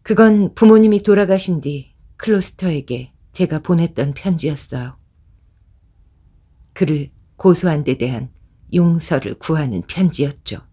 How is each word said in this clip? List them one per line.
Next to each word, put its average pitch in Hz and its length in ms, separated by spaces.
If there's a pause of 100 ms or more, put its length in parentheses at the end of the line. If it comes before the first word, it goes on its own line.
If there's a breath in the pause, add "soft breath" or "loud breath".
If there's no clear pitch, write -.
그건 208 540
부모님이 220 480
돌아가신 190 580
뒤 143 320 (240)
클로스터에게 160 920 (260)
제가 170 220
보냈던 165 560
편지였어요. 139 800 (1800)
그를 147 380 (240)
고소한 170 480
데 131 120
대한 127 360 (420)
용서를 170 600
구하는 147 480
편지였죠. 143 760 (160)